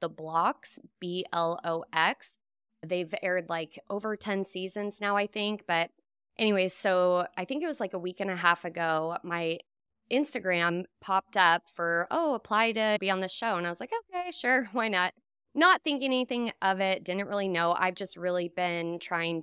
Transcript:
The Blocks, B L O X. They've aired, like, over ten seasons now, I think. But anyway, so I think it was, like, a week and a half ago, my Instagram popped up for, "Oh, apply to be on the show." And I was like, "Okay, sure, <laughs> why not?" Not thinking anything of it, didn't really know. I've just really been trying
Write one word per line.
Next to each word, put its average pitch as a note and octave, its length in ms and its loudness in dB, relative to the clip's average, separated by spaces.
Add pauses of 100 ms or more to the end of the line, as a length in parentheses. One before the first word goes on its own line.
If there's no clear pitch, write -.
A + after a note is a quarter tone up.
The E3+ 100 -4
Blocks, E3 680 -2 (220)
B F3+ 320 -4
L E3+ 320 0
O E3 260 -4
X. - 460 0 (460)
They've F3 400 -2
aired, F3+ 260 -2
like, E3 300 -6 (100)
over G#3 260 -4
ten G3 300 -2
seasons G3+ 560 -6
now, G3+ 160 0
I G3+ 100 2
think. G#3 400 -4
But E3+ 240 0 (480)
anyway, G3+ 300 4
so F3+ 640 4
I F3+ 120 -6
think C#4+ 160 -4
it F4 40 -2
was, D4 140 -4
like, G3 140 -4
a F#3 40 -4
week F3+ 220 -6
and F#3+ 100 -2
a F3+ 60 -2
half F3 300 4
ago, E3 560 0
my E3+ 380 -2 (520)
Instagram F#3 720 2 (160)
popped - 340 -2
up F3 320 6
for, E3+ 440 0
"Oh, D#4 240 0
apply A3 380 0
to G#3+ 280 2
be G3 100 -2
on F#3 100 0
the F#3+ 80 -2
show." A3 280 -2
And F3 100 -2
I F3 40 -2
was F3 100 -8
like, - 100 -10 (240)
"Okay, F4+ 180 -4
sure, B3 360 0
<laughs> F#3+ 40 -16
why A3+ 140 0
not?" F3+ 280 2 (400)
Not E4+ 280 4
thinking C#4+ 220 -2
anything B3 560 0
of F#3+ 180 2
it, F#3+ 260 0
didn't F#3+ 220 -2
really G3+ 220 -2
know. E3+ 240 2
I've F#3 220 0
just F#3 240 -8
really F3+ 320 -2
been E3+ 480 -2
trying E3 440 -2